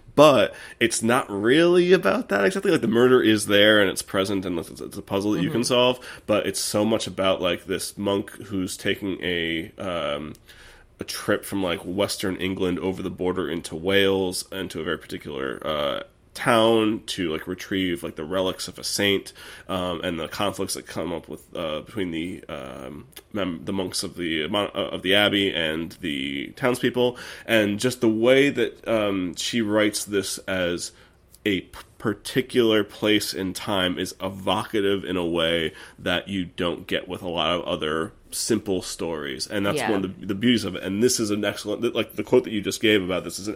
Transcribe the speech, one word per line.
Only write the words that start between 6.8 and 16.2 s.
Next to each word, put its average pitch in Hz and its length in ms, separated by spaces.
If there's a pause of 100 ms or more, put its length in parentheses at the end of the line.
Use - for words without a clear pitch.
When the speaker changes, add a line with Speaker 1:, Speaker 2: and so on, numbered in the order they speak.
Speaker 1:
much 110 240
about, 92 340
like, 90 260
this - 300
monk 101 340 (160)
who's 92 280
taking 98 480
a, 85 540
um, 76 560 (680)
a - 40
trip - 420
from, 98 160
like, 87 200
Western 95 560
England 92 420
over 92 240
the 92 80
border 90 360
into 82 280
Wales, 95 760
into 92 300
a - 20
very 80 140
particular, 67 680
uh, 73 360 (340)